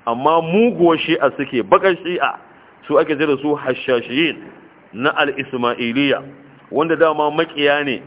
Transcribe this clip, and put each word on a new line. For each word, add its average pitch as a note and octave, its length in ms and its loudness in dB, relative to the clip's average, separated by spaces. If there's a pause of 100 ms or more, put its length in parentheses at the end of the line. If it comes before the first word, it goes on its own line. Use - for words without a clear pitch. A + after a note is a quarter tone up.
amma C#3+ 340 2
muguwar E3+ 560 4
shi'a C#3+ 400 0
suke, C3 320 -2
bakar F#3 340 4
shi'a D#3+ 360 -4 (480)
su D3 120 2
ake D3+ 180 0
ce D#3 80 0
da C#3+ 120 0
su D3 180 -2
hashashiyin B2+ 840 -2 (560)
na B2+ 220 -2
al-Ismailiyya, B2+ 1040 -2 (500)
wanda D#3+ 240 0
dama D3+ 360 2
makiya D3 540 0
ne B2+ 220 -4